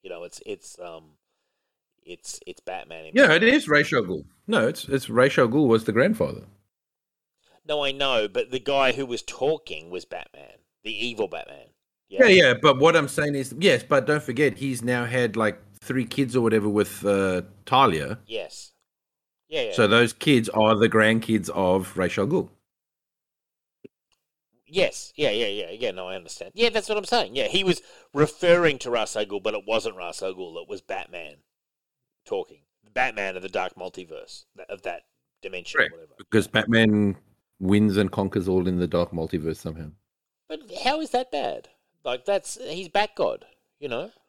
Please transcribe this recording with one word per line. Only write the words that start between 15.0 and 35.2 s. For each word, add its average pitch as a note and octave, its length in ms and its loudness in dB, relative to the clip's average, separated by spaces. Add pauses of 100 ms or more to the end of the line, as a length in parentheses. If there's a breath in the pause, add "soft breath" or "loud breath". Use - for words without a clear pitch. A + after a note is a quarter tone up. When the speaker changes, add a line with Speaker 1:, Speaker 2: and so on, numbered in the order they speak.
Speaker 2:
had, A#2 280 -2
like, A2 240 0 (220)
three B2+ 240 -4
kids B2+ 320 -2
or B2 60 2
whatever A2 260 2
with, G2+ 380 0
uh, G2 340 2 (240)
Talia. G2 640 2
Speaker 1:
Yes. - 460 -14 (760)
Yeah, D3+ 140 -4
yeah. G#2+ 100 -4
Speaker 2:
So A2+ 140 2
those A2+ 260 4
kids A#2+ 380 2
are A2 260 4
the G#2+ 140 4
grandkids A2 580 2
of F#2 480 0
Ra's F#2 220 -2
al G2+ 80 0
Ghul. E3+ 240 -2 (2250)
Speaker 1:
Yes. - 500 -2
Yeah, C#3+ 140 2
yeah, A2 160 -2
yeah. G2 240 -8
Yeah, A2 220 -6
no, F2+ 160 -10
I F#2 80 -10
understand. F2 380 -16
Yeah, A#3 160 0
that's G#3+ 180 -4
what G#3+ 100 -2
I'm G3+ 60 -8
saying. A3+ 320 -4
Yeah, A#2+ 120 0
he G3 160 0
was F3+ 160 0 (320 soft breath)
referring D#3+ 680 2
to B2 100 -6
Ra's A2+ 260 -2
al G#2+ 80 -2
Ghul, G2+ 180 -6
but G#2+ 120 -2
it G2+ 120 -6
wasn't A2 300 -2
Ra's F2 260 -12
al F#2+ 120 -6
Ghul. E2+ 260 -12
It E2+ 80 -18
was F#2+ 120 -12
Batman E2+ 560 -14 (920)
talking. - 340 -8 (320)
Batman G#2 440 -4
of F2+ 60 -12
the F#2+ 60 -10
Dark F#2 260 -4
Multiverse, F2+ 720 -16 (120)
th-, F#2+ 120 -20
of G2 140 -14
that E2+ 200 -10 (380)